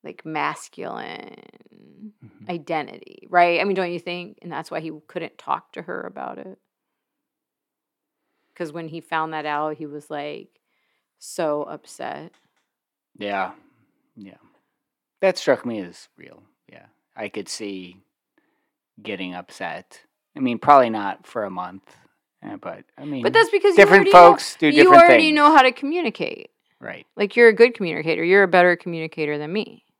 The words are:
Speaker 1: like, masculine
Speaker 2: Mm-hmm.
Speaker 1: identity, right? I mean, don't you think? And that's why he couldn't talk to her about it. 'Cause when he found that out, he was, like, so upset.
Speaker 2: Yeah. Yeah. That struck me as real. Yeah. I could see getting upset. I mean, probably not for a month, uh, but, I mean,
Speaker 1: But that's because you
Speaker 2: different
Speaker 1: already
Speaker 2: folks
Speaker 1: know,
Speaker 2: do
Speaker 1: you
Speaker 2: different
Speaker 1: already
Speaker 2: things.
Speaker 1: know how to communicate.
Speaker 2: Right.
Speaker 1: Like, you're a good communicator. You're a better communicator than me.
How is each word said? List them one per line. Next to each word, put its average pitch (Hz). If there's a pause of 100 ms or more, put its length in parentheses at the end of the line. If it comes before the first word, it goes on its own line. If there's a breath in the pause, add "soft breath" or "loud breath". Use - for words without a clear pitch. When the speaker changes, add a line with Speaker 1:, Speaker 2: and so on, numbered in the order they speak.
Speaker 1:
like, -
masculine - (800)
Speaker 2:
Mm-hmm. 104
Speaker 1:
identity, 160
right? 175
I 190
mean, 196
don't 180
you 175
think? 175
And 175
that's 156
why 165
he 160 (160)
couldn't -
talk -
to 175
her 180
about -
it. 190 (2000)
'Cause 156
when 165
he 160
found 160
that 156
out, 151
he 151
was, 147
like, 147 (580)
so 151
upset. - (880)
Speaker 2:
Yeah. 98 (600)
Yeah. 98 (840)
That 185
struck 127
me 113
as 90
real. - (280)
Yeah. - (300)
I 107
could 101
see 92 (1000)
getting 92
upset. - (340)
I 143
mean, 123
probably 135
not 101
for 110
a 95
month, 90 (460)
uh, 104
but, - (120)
I 135
mean, 147
Speaker 1:
But -
that's 453
because 403
you 339
Speaker 2:
different 196
Speaker 1:
already 196
Speaker 2:
folks -
Speaker 1:
know, -
Speaker 2:
do 160
Speaker 1:
you -
Speaker 2:
different 359
Speaker 1:
already 339
Speaker 2:
things. 311
Speaker 1:
know 302
how 294
to 254
communicate. 277 (300)
Speaker 2:
Right. - (100)
Speaker 1:
Like, 196
you're 233
a 220
good 233
communicator. 165
You're 190
a 185
better 175
communicator 160
than 151
me. 190 (160)